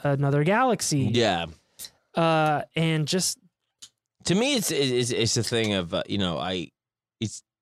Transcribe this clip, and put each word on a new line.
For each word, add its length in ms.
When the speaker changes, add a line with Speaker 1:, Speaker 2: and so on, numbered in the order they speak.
Speaker 1:
another 400
galaxy. 580
Speaker 2:
Yeah. 320
Speaker 1:
Uh, 480
and 320
just 300
Speaker 2:
To 80
me, 220
it's, 160
it's, 400
it's 260
a 60
thing 300
of, 200
uh, 160
you 80
know, 220
I, 320
it's, 220